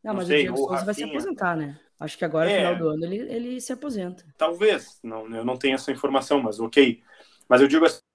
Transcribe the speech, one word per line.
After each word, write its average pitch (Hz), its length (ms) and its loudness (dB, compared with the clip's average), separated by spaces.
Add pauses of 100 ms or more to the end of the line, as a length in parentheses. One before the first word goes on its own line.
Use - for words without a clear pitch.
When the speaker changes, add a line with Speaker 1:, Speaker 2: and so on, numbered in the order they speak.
Speaker 1:
Não, 214 100 -6
Speaker 2:
Não 196 80 -2
Speaker 1:
mas 175 80 -4
Speaker 2:
sei, 151 100 4
Speaker 1:
o - 20 6
Diego 185 180 -2
Speaker 2:
ou 139 60 0
o - 60 -4
Speaker 1:
Souza 180 160 -2
vai 208 80 -4
se - 80 -8
Speaker 2:
Rafinha. - 180 -6
Speaker 1:
aposentar, 202 360 -4
né? 147 220 -8 (220)
Acho 151 180 -10
que - 60 -2
agora, 160 220 0
no 202 60 2
Speaker 2:
É. 202 40 2
Speaker 1:
final 180 200 0
do 165 120 -2
ano, 156 160 -2
ele, 185 120 -6 (160)
ele 247 280 -8
se - 120 -10
aposenta. 214 520 -8 (140)
Speaker 2:
Talvez. 170 680 0
Não, 110 320 -10
eu 113 80 -6
não 127 140 -2
tenho 135 160 2
essa 135 180 -4
informação, 135 500 0
mas 110 160 -4
ok. 117 440 4 (440)
Mas 127 140 6
eu 143 80 8
digo 156 160 6
assim - 160 2 (140)